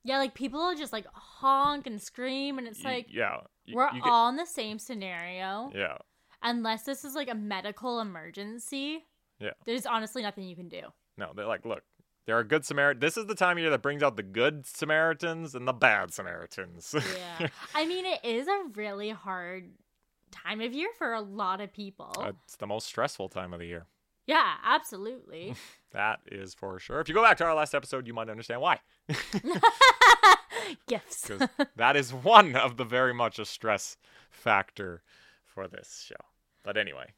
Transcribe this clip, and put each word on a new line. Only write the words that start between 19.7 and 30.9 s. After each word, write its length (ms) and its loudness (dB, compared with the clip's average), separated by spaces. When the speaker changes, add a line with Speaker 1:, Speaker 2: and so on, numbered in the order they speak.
Speaker 1:
time 300 -6
of 120 -4
year 240 -4
for 160 -4
a 80 -4
lot 380 -4
of 140 -10
people. 400 -14
Speaker 2:
It's 100 -20
the 120 -10
most 200 -4
stressful 420 -4
time 240 -8
of 60 -10
the 60 -10
year. 220 -12
Speaker 1:
Yeah, 360 2
absolutely. 960 -4
Speaker 2:
<laughs> 60 -18
That 280 -2
is 240 -14
for 260 -12
sure. 200 -8
If 80 -4
you 80 -6
go 80 6
back 140 10
to 80 2
our 100 4
last 180 2
episode, 340 -4
you 60 -10
might 160 -6
understand 320 -8
why. 200 2
<laughs> 0 -
Speaker 1:
<laughs> 1800 6
Gifts. 400 -6